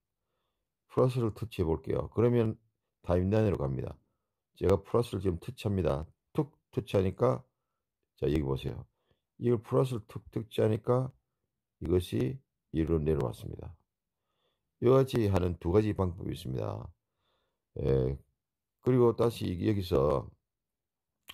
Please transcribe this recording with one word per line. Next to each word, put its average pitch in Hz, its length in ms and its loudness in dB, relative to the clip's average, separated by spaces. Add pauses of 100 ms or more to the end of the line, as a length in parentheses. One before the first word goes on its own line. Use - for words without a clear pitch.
(880)
플러스를 120 440 0
터치해 104 320 -4
볼게요. 80 480 -2
그러면 113 440 2 (460)
타임라인으로 95 540 2
갑니다. 65 400 -4 (580)
제가 90 280 2
플러스를 113 380 -2
지금 87 180 -2
터치합니다. 85 640 -2 (280)
툭 - 240 -4 (140)
터치하니까, 117 720 0 (720)
자, - 100 -2
여기 76 140 2
보세요. 67 440 -6 (520)
이걸 117 240 0
플러스를 127 460 -2
툭 - 240 -14
터치하니까 117 800 -2 (680)
이것이 113 600 -2 (320)
위로 80 280 0
내려왔습니다. 69 760 -4 (1080)
이와 123 160 6
같이 127 300 2
하는 90 320 2
두 82 120 -2
가지 107 220 4
방법이 87 380 -2
있습니다. 62 640 -8 (840)
에, 65 380 0 (640)
그리고 120 340 4
다시 101 520 -2
여기서, 85 640 2 (1040)